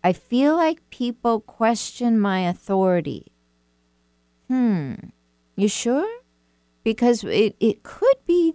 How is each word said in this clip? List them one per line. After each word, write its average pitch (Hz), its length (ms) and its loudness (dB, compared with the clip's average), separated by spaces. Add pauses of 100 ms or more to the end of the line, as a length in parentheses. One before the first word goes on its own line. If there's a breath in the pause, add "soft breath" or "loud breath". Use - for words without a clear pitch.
"I 185 100 2
feel 277 440 0
like 330 340 -2
people 240 500 -4
question 226 760 -2
my 196 220 0
authority." 180 840 -2 (1200)
Hmm. 208 460 0 (640)
You 202 120 2
sure? 269 400 -2 (720)
Because 233 420 0
it, 196 360 0
it - 220 0
could 523 340 0 (100)
be 339 280 2